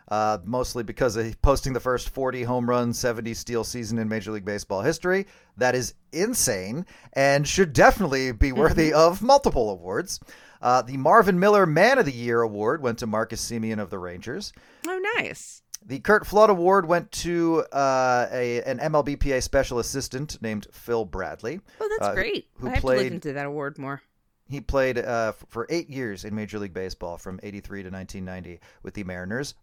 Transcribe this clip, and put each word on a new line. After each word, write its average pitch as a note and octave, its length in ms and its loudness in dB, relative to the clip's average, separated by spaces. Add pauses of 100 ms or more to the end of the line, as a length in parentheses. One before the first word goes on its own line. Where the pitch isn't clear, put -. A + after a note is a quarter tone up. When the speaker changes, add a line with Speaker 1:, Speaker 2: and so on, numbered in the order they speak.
Speaker 1:
uh, G#2+ 360 0
mostly B2 380 -4
because A2 340 -2
of A2+ 260 -4
posting C3+ 300 4
the A#2+ 80 -2
first B2 300 -2
forty B2+ 320 -4
home A#2+ 260 -2
run, B2 240 2
seventy A2+ 420 -4
steal A2+ 300 -4
season A#2 340 -6
in A2 100 -2
Major G#2+ 240 -4
League G2+ 120 -8
Baseball G2+ 380 -4
history. F3+ 440 -2 (300)
That B2 180 2
is B2 200 -4 (180)
insane C#3 720 -2 (300)
and C#3 320 4
should F3 260 2
definitely C3+ 600 4
be C3 200 2
worthy D#3 380 4
Speaker 2:
Mm-hmm. D3 80 4
Speaker 1:
of F3 240 6
multiple A3 480 4
awards. G2 500 -6 (400)
Uh, B2 220 4
the C3 140 -8
Marvin F3+ 420 6
Miller G3+ 280 6
Man G3 320 6
of G#3 80 4
the C#3 60 -2
Year A#2+ 280 2
award A2+ 420 0
went A#2 160 -2
to B2 80 -6
Marcus A2 400 -2
Semien A2 320 -4
of G2 120 -6
the G2+ 80 -8
Rangers. F2+ 540 -10 (340)
Speaker 2:
Oh, F#4 120 -4 (180)
nice. - 440 -8 (260)
Speaker 1:
The C3+ 140 -8
Curt G#3 260 2
Flood G#3 220 6
Award F#3 380 4
went E3+ 260 0
to, E3 580 0
uh, C3 640 2
a, A#2+ 300 -2
an B2+ 180 -4
M D#3 140 -4
L D3 80 4
B C#3+ 140 -4
P C#3 160 0
A B2+ 100 0
special C3 360 0
assistant C3+ 640 -6
named G#2+ 320 -6
Phil A#2 320 -2
Bradley, F#2+ 560 -8 (180)
Speaker 2:
Oh, G#4+ 120 -6
that's G#4 180 -2
Speaker 1:
uh, - 40 0
who, - 40 -4
Speaker 2:
great. E4+ 380 -4
Speaker 1:
who B2 140 -10
Speaker 2:
I - 20 -4
have B3+ 100 0
to C3 60 -2
look B2+ 100 4
Speaker 1:
played C3 160 0
Speaker 2:
into D#3 220 -8
that C#3+ 100 -8
award C#3+ 340 -8
more. C#3 220 -10 (480)
Speaker 1:
He C#3 140 -8
played, C3 360 2
uh, A2+ 360 -2
f-, - 160 -18
for A#2 180 -6
eight D#3+ 220 -4
years A2 340 -8
in G#2+ 100 -8
Major G#2+ 240 -8
League G2+ 140 -8
Baseball F2+ 460 -8
from F#2 240 -12
eighty-three G2 400 -12
to F#2 80 -12
nineteen F#2+ 340 -12
ninety F2+ 360 -14 (220)
with F#2+ 120 -14
the G#2 100 -10
Mariners, F#2 580 -8